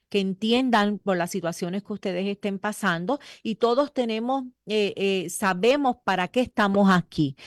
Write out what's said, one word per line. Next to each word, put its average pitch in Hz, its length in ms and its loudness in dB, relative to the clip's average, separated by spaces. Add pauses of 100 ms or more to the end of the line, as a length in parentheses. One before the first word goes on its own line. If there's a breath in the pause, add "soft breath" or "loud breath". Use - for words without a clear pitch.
(100)
que 202 100 0
entiendan 208 800 0
por 190 160 0
las 170 160 -2
situaciones 175 500 -4
que - 100 -10
ustedes 190 340 -4
estén 196 340 -6
pasando. 202 580 -2 (240 loud breath)
Y 220 140 -4
todos 240 360 2
tenemos, 247 520 -2 (220)
eh, 202 300 0
eh, 190 320 0
sabemos 233 760 2
para 180 240 0
qué 247 120 -2
estamos 202 480 2
aquí, 165 460 2 (120)